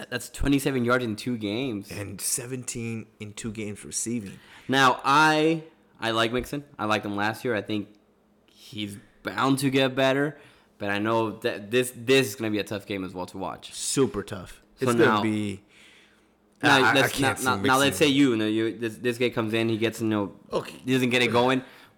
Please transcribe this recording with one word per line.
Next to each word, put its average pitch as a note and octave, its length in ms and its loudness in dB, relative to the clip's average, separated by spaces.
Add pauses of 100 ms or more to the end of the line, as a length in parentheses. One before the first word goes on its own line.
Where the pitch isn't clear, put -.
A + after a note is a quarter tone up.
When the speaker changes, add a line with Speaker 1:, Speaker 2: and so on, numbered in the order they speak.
Speaker 1:
that's - 200 -6
twenty-seven C3+ 560 2
yards B2 200 2
in G#2+ 100 -2
two B2 220 -4
games. G#2+ 520 -4
Speaker 2:
And G2+ 320 -10
seventeen A#2+ 840 -6 (120)
in G#2+ 140 -12
two A2+ 180 -8
games G#2 340 -8
receiving. G#2 540 -6 (300)
Speaker 1:
Now, C3 340 4
I, D#3 600 4 (360)
I A2+ 120 -2
like A2+ 200 2
Mixon. B2+ 320 -4 (140)
I G#2 80 -4
liked G#2+ 200 0
him G2+ 100 -4
last G#2+ 280 -2
year. B2 120 0
I G2+ 60 -2
think G#2+ 260 -4 (580)
he's G#2 520 -12 (260)
bound B2 360 0
to C#3 100 0
get C3+ 260 2
better. C3+ 420 0 (400)
But G2+ 140 -4
I G2+ 80 -2
know A2 400 0
that G#2 320 -6
this, B2 240 0
this B2+ 320 2
is A2 80 -8
gonna A2 160 -4
be G#2 80 0
a G2 40 0
tough G2+ 220 -8
game G2 180 -6
as F#2 120 -10
well F2+ 120 -6
to F#2+ 120 -14
watch. E2+ 340 -10
Speaker 2:
Super A#2 480 0
tough. F#2 400 -12 (140)
Speaker 1:
So B2 160 0
Speaker 2:
It's A#2 80 2
gonna A2+ 60 6
Speaker 1:
now, G#2+ 180 4
Speaker 2:
be G#2+ 400 -2 (1000)
Speaker 1:
now, A#2+ 140 6
Speaker 2:
I, A2+ 160 4
I - 20 4
Speaker 1:
let's, B2+ 200 2
Speaker 2:
can't C3+ 80 -2
Speaker 1:
now, C3+ 140 2
Speaker 2:
see B2+ 100 -6
Speaker 1:
now, B2+ 100 2
now C3 240 4
let's C#3 200 2
Speaker 2:
Mixon. D#3 80 6
Speaker 1:
say C#3+ 60 4
you, C#3 180 6
you A#2 60 2
know, A2 80 0
you, A2 320 0
this, A2+ 200 -6
this A#2 200 -2
guy A#2+ 140 2
comes A2 240 -2
in, A2+ 140 2
he A2+ 80 0
gets, A2 240 -2
you A2+ 60 0
know, G#2 260 0 (200)
Speaker 2:
Okay. - 220 -6 (100)
Speaker 1:
he B2+ 80 0
doesn't B2+ 160 2
get B2 140 2
it A#2 80 2
going. B2+ 320 4 (340)